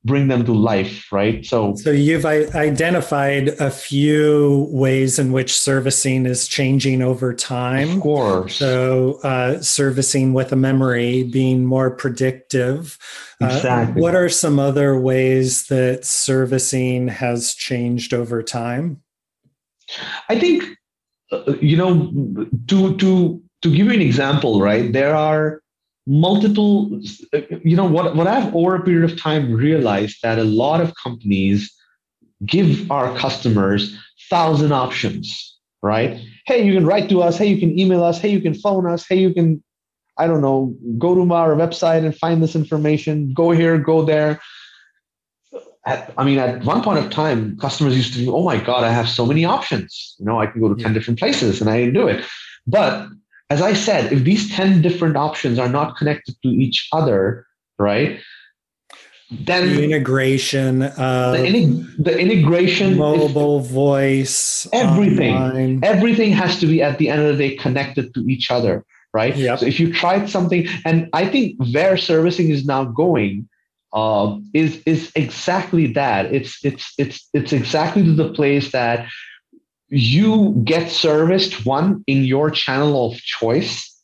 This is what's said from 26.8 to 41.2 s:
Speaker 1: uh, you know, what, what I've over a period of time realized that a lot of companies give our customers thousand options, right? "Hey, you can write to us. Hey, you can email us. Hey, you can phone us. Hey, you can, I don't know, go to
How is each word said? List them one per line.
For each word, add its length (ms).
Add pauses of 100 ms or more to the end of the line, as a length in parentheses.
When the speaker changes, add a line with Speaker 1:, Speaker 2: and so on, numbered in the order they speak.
Speaker 1:
uh, 100 (200)
you 140
know, 80
what, 320
what 100
I've 300
over 180
a 80
period 260
of 80
time 360
realized 720
that 120
a 60
lot 380
of 160
companies 760 (720)
give 460
our 260
customers 800 (320)
thousand 440
options, 840 (220)
right? 400 (260)
"Hey, 200
you 80
can 100
write 260
to 120
us. 160
Hey, 80
you 120
can 200
email 240
us. 160
Hey, 120
you 100
can 140
phone 300
us. 240
Hey, 120
you 120
can, 300 (560)
I 80
don't 140
know, 340 (240)
go 160
to 180